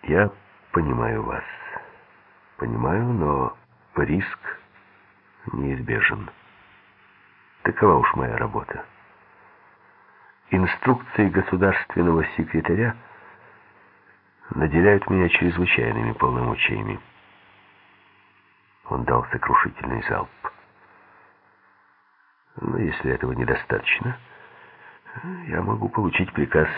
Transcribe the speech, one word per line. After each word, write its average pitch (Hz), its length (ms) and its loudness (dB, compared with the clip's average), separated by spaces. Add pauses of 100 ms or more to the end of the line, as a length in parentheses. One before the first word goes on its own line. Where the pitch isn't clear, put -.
"Я 95 280 4 (420)
понимаю 113 500 0
вас. - 220 -6 (1120)
Понимаю, 101 460 0
но 73 520 0 (380)
риск - 640 -2 (960)
неизбежен. 117 760 -2 (1300)
Такова 90 360 4
уж - 160 2
моя 65 220 -2
работа. - 480 -6 (1700)
Инструкции 101 800 2
государственного 87 960 2 (120)
секретаря 85 600 0 (1500)
наделяют 87 580 4
меня 92 200 4
чрезвычайными 87 840 0
полномочиями". 62 880 -2 (1900)
Он 62 180 -4
дал 60 220 2
сокрушительный - 840 -2
залп. - 220 -4 (2250)
"Но - 180 -4
если 76 340 -2
этого 64 200 -2
недостаточно, - 840 -2 (1300)
я 85 160 -4
могу 107 260 -2
получить 92 440 0
приказ 78 460 2